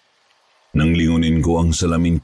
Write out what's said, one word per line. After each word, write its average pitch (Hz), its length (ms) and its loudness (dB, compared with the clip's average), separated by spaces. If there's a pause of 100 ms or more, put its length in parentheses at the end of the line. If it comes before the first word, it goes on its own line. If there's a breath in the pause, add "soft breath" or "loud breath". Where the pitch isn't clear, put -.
(760)
Nang 80 160 0
lingunin 82 480 0
ko 85 240 0
ang 82 80 0
salamin, 85 500 -2